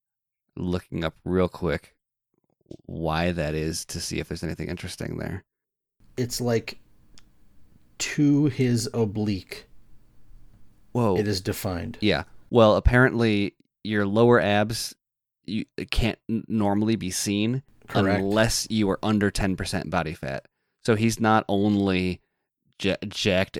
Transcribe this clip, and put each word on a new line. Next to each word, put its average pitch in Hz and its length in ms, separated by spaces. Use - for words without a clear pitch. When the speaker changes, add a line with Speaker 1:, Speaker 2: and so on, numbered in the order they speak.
Speaker 1:
looking 87 480
up 78 100
real 90 240
quick - 460
why 82 460
that 78 220
is 78 300
to - 160
see 80 180
if 78 100
there's - 140
anything 82 260
interesting - 500
there. - 260
Speaker 2:
It's, 123 240
like, 117 380
to 147 480
his 120 480
oblique. 107 720
Speaker 1:
Whoa. 113 240
Speaker 2:
It 101 120
is 95 120
defined. 95 600
Speaker 1:
Yeah. 87 240
Well, 107 260
apparently 110 760
your 104 220
lower 117 340
abs, 104 540
you, 104 200
can't - 280
n-, 113 200
normally 107 480
be 92 140
seen 107 520
Speaker 2:
Correct. 101 340
Speaker 1:
unless 110 500
you 107 200
are - 120
under 104 280
ten 95 260
percent 87 340
body 82 240
fat. 67 320
So 113 120
he's 113 240
not 110 280
only 98 720
ja-, 95 140
jacked 95 520